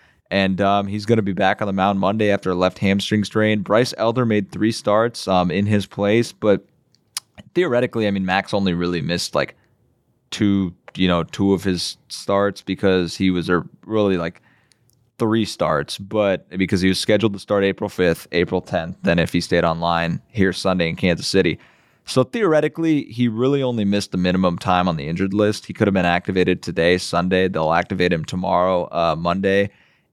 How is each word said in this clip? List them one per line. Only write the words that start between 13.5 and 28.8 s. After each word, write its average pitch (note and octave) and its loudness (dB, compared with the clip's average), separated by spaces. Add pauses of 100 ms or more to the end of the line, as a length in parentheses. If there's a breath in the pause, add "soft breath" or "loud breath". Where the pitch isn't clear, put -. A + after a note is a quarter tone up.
really, G#2 0
like, E2+ -6 (800 soft breath)
three A2+ 0
starts, D#2 -4
but G2+ -2
because F#2 0
he F#2+ 4
was F#2 2
scheduled G#2+ 2
to F#2+ -10
start G2+ 0
April G2 -2
fifth, F2 0
April F2 0
tenth, F2 -6
then E2+ 2
if E2 0
he F2 0
stayed E2+ 2
online E2+ -2
here F#2+ 0
Sunday F2+ 0
in E2 -6
Kansas F2 -2
City. F2+ 2 (480 soft breath)
So - 0
theoretically, D#3 0
he A#2+ -2
really C3 0
only A#2+ -2
missed G2+ 0
the G2 -4
minimum F2+ 0
time F2+ 0
on E2 -2
the C#2+ -8
injured F#2+ -4
list. G#2 0
He F#2 -14
could G#2+ 0
have G2 2
been F#2 2
activated F2+ 0
today, F2 2
Sunday. F#2 0
They'll D#2+ -2
activate F2+ 0
him D#2+ -2
tomorrow, F2+ -2